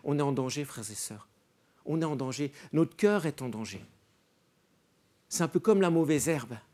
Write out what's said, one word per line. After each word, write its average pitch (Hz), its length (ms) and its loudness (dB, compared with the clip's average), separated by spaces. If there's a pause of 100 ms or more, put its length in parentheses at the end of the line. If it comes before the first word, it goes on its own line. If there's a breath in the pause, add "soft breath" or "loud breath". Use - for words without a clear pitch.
on 147 160 0
est 147 40 2
en 143 100 2
danger, 131 320 -2
frères 110 260 -12
et 104 60 -12
sœurs. - 320 -10 (560 soft breath)
On 160 180 -2
est - 20 0
en 151 120 -2
danger. 135 340 -4 (220 loud breath)
Notre 156 240 2
cœur 208 300 2
est 143 160 -4
en 127 60 -6
danger. 107 360 -10 (1400)
C'est - 160 0
un 160 40 0
peu 180 120 0
comme 208 200 6
la 185 80 6
mauvaise 156 400 4
herbe. 123 300 -4 (160)